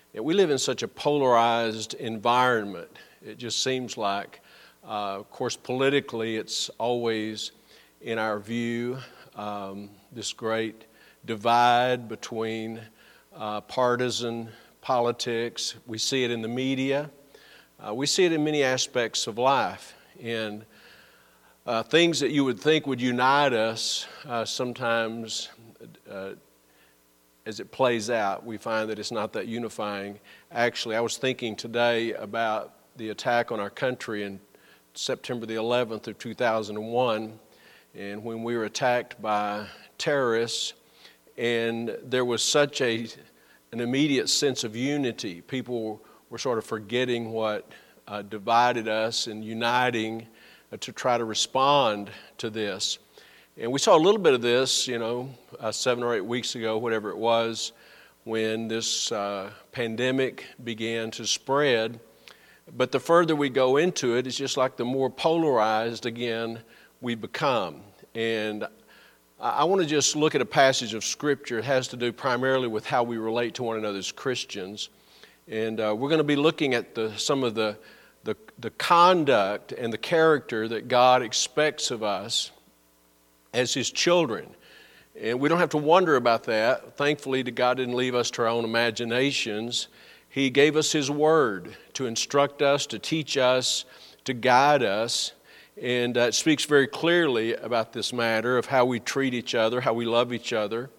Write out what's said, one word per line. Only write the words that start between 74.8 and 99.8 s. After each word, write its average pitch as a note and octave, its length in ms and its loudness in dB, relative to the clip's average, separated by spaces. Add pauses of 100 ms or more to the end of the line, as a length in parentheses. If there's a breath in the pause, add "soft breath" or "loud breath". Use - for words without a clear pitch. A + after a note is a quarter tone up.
And, A2 320 -4
uh, G#2+ 180 0
we're C3+ 120 -2
gonna D#3+ 120 4
be D3 140 2
looking D3 380 2
at A2+ 200 -2
the, A2 240 -2
some C#3 240 0
of A2+ 140 -2
the, G#2+ 200 0 (460 loud breath)
the, G#2+ 140 -6 (240)
the A#2 100 -8
conduct C#3 1000 4
and A#2+ 200 -6
the A2 60 -6
character D3+ 720 2
that A2+ 180 -6
God B2+ 360 6
expects - 680 -2
of A2+ 140 -4
us G#2 480 -2 (1000)
as B2 220 0
His B2+ 160 -2
children. D#3+ 640 0 (640 loud breath)
And A2+ 200 -2
we C#3+ 80 2
don't E3 100 4
have E3+ 120 2
to D#3 60 0
wonder D#3+ 380 6
about A#2+ 300 4
that. A2+ 520 0
Thankfully, C#3+ 460 0
God B2 360 0
didn't B2 180 -2
leave B2+ 180 0
us A#2+ 180 0
to B2 100 -2
our A2+ 60 4
own A#2 160 2
imaginations. A#2 1200 0 (400 loud breath)
He C3+ 220 0
gave C#3+ 260 6
us D#3 160 2
His C#3+ 180 0
Word D3 640 2 (200 loud breath)
to C3+ 120 -4
instruct C#3 560 0
us, C#3 240 4
to A2 140 -10
teach - 360 -4
us, B2+ 500 2 (400 loud breath)
to C3+ 80 -4
guide B2+ 500 6
us. A2 480 -2 (500 loud breath)
And, B2 340 0
uh, A#2+ 120 4
it A2 60 0
speaks - 300 2
very C#3+ 220 6
clearly C3+ 680 2
about A2+ 380 -2
this A2 200 -6
matter A#2 440 0
of A#2+ 100 0
how C3 180 4
we B2 160 0
treat C3+ 340 -2
each A#2+ 220 -4
other, A2+ 240 2